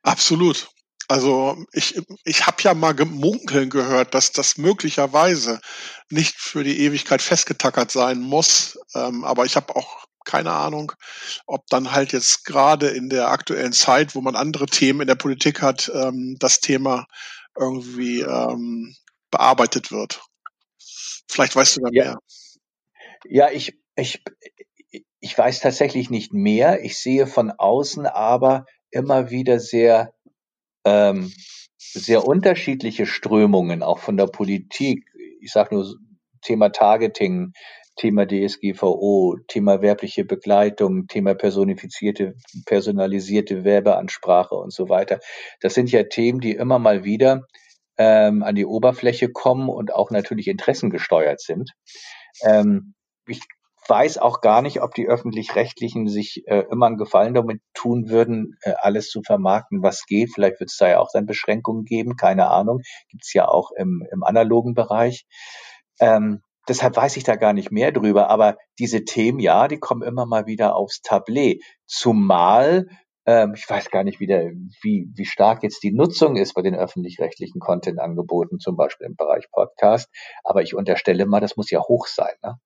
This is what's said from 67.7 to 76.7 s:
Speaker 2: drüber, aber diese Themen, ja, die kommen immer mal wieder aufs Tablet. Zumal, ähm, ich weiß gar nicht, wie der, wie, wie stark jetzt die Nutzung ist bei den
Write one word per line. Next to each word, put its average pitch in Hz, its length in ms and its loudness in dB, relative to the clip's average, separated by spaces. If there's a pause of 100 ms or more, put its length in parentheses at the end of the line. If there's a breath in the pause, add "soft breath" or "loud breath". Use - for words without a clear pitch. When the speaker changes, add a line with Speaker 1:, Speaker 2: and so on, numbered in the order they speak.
Speaker 2:
drüber, 104 400 2
aber 107 260 4 (220 soft breath)
diese 110 260 -2
Themen, 120 340 -2
ja, 101 280 4
die 147 100 -6
kommen 120 240 -6
immer 120 240 -6
mal 110 220 -2
wieder 107 280 0
aufs 98 260 -6
Tablet. 117 600 0 (240 loud breath)
Zumal, 110 1000 4 (400 soft breath)
ähm, 110 280 4
ich - 140 -18
weiß 101 220 -6
gar 98 120 -2
nicht, 98 160 -6
wie 98 60 -4
der, 87 240 0 (320)
wie, 104 320 -2
wie 98 140 -8
stark 110 340 2
jetzt - 220 -6
die 101 100 0
Nutzung 151 440 2
ist 95 180 -2
bei 90 80 -2
den 92 100 0